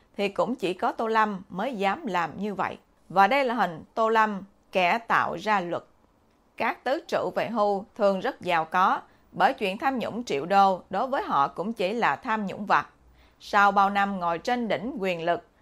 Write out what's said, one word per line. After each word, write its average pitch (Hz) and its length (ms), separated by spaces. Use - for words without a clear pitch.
thì 202 120
cũng 196 260
chỉ 180 180
có 233 180
Tô 226 160
Lâm 214 420
mới 220 260
dám 196 300
làm 175 320
như 202 180
vậy. 165 220
Và 196 180
đây 277 180
là 233 80
hình 175 300
Tô 220 160
Lâm, 214 340
kẻ 185 260
tạo 160 420
ra 208 200
luật. 170 240
Các - 260
tứ 285 240
trụ 165 280
về 170 140
hưu 208 360
thường 196 240
rất 233 220
giàu 165 240
có, 202 360
bởi 202 220
chuyện 190 240
tham 262 220
nhũng 202 240
triệu 139 220
đô 196 440
đối 208 180
với 277 160
họ 156 240
cũng 185 260
chỉ 190 200
là 180 220
tham 214 300
nhũng 190 200
vặt. 170 220
Sau 202 320
bao 196 180
năm 202 300
ngồi 170 180
trên 240 300
đỉnh 190 320
quyền 175 260
lực 170 220